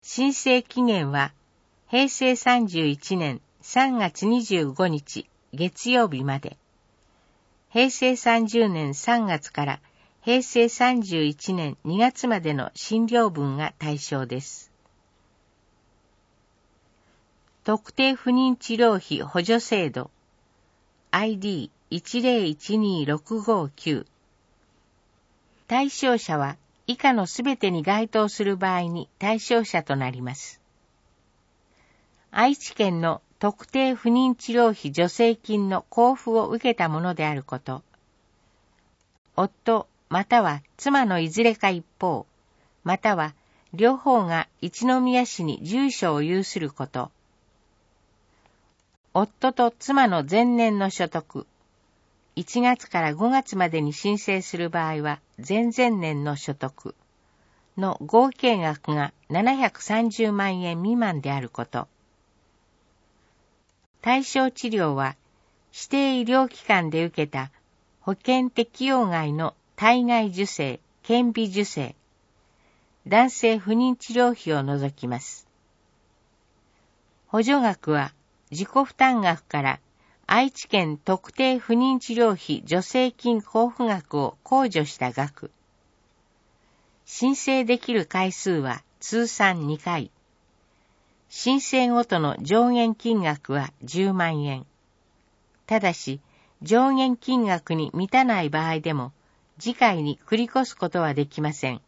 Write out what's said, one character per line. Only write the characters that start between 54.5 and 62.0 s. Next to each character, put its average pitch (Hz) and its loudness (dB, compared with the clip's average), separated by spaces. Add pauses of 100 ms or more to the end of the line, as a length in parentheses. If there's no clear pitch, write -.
る 170 -4
場 165 -2
合 156 -4
は、 147 -4 (200)
前 214 0
々 240 2
年 151 -4
の 147 -4
所 143 -8
得 - -10 (840)
の 190 -4
合 226 4
計 240 0
額 156 -4
が 147 -2 (160)
七 220 2
百 262 -2
三 226 0
十 214 0
万 196 -2
円 170 -4
未 220 0
満 202 -2
で 139 -4
あ 139 0
る 123 -8
こ - -8
と。 - -6 (2250)